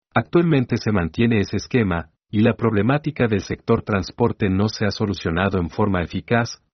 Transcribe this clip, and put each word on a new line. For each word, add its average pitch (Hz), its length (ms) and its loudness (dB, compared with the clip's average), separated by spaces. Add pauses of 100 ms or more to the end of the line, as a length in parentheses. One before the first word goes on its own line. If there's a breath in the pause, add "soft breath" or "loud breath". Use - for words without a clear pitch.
(140)
Actualmente 139 640 2
se 110 160 -2
mantiene 104 460 0
ese 101 180 -2
esquema, 95 540 -2 (200)
y 107 100 0
la 113 120 4
problemática 117 760 0
del 101 120 0
sector - 400 -2
transporte 104 680 -2
no 98 180 0
se - 160 -4
ha 98 60 0
solucionado 95 680 -2
en 85 120 -2
forma 98 320 0
eficaz, 117 600 -4 (120)